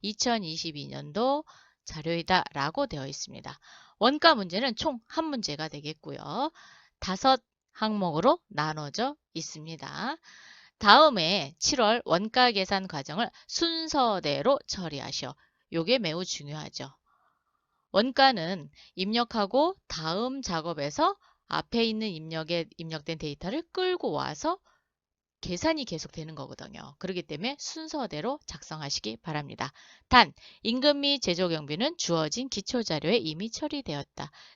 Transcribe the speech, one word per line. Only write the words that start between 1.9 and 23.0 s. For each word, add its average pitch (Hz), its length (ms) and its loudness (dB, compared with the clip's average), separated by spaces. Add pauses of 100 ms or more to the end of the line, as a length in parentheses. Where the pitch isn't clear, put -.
라고 151 360 -2
되어 139 200 -8
있습니다. - 500 -12 (420)
원가 294 360 6
문제는 214 400 -2
총 277 320 -2
한 320 160 -2
문제가 160 460 -4
되겠고요. 151 840 -8 (480)
다섯 254 420 4 (300)
항목으로 208 680 2 (100)
나눠져 156 640 -2 (180)
있습니다. 156 840 -8 (600)
다음에 202 800 8
칠월 233 440 2
원가 220 480 4
계산 190 380 0
과정을 156 400 -4 (180)
순서대로 262 1200 2
처리하시오. 139 640 -6 (380)
요게 180 280 2
매우 175 260 -2
중요하죠. 143 680 -10 (1000)
원가는 196 760 2 (260)
입력하고 233 840 2 (100)
다음 208 540 -4
작업에서 165 720 -2 (320)
앞에 233 380 0
있는 220 240 0
입력에, 160 560 -4 (100)
입력된 160 420 -8